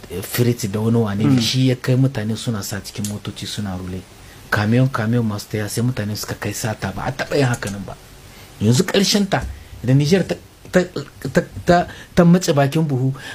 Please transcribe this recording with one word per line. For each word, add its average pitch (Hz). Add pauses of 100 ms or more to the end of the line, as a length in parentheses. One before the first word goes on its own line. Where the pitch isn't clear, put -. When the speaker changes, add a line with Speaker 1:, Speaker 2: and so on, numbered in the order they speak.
Speaker 1:
eh, 87
firiti 117
da 107
wani 113
wane 104
ne, 139
Speaker 2:
Mm. 123
Speaker 1:
shi 127
ya 127
kai 127
mutane 113
suna 117
sa 101
cikin -
motoci -
suna 98
rule. 90 (500)
Kamiyon, 113
kamiyon 117
masu 101
taya 107
sai 117
mutane 107
suka -
kai -
sata, 104
ba 98
a 127
taɓa -
yin 143
haka 120
nan 98
ba. - (680)
Yanzu 120
ƙarshen 202
ta, 139 (400)
da 120
Niger 147
ta, 175 (360)
ta, 185 (520)
ta, 165 (240)
ta, 175 (280)
ta 180
mace 170
bakin 139
buhu, 135 (220)